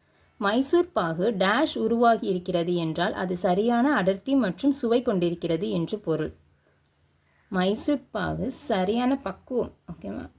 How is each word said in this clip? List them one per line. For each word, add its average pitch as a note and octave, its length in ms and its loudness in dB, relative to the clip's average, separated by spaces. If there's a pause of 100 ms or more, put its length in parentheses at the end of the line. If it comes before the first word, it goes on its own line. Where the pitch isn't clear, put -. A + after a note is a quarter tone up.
(360)
மைசூர் C4+ 560 2
பாகு F3+ 400 0
டேஷ் G#3+ 460 2
உருவாகி A3+ 480 2
இருக்கிறது F3+ 480 0
என்றால் E3 380 0
அது F#3 240 -4
சரியான A#3 580 2
அடர்த்தி G3 400 0
மற்றும் C4 380 2
சுவை A#3+ 300 0
கொண்டிருக்கிறது F3 680 0
என்று F#3 280 -2
பொருள். D#3 380 -4 (1120)
மைசூர் G3+ 640 0
பாகு F3 400 -4
சரியான A#3 680 0
பக்குவம், - 600 -6 (160)
ஓகேவா? F#3+ 460 -12